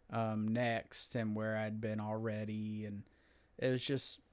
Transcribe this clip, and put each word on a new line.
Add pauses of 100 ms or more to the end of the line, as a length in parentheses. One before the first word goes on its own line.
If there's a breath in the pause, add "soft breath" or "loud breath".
(100)
um,
next
and
where
I'd
been
already.
And (560 soft breath)
it
was
just, (120)